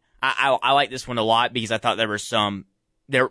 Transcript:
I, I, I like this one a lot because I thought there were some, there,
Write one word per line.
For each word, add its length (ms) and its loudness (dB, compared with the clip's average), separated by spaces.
I, 400 0
I, 80 2
I 20 4
like 180 2
this 180 -12
one 100 -6
a 40 0
lot 300 2
because 200 -6
I 60 0
thought 180 0
there 120 0
were 100 -4
some, 460 -2
there, 220 2